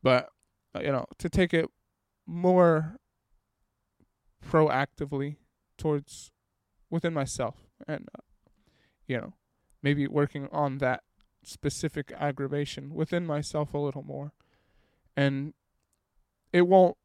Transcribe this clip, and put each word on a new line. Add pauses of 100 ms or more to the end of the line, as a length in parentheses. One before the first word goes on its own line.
But, (460)
uh,
you
know, (120)
to
take
it (560)
more (1500)
proactively (400)
towards (580)
within
myself (200)
and,
uh, (880)
you
know, (480)
maybe
working
on
that (400)
specific
aggravation
within
myself
a
little
more. (840)
And (960)
it
won't